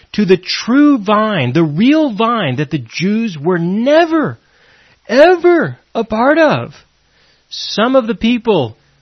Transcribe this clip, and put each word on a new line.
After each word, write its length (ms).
to 120
the 120
true 680
vine, 500
the 100
real 520
vine 420
that 120
the 160
Jews 560
were 160
never, 800
ever 720
a 80
part 340
of. 360
Some 460
of 100
the 100
people 600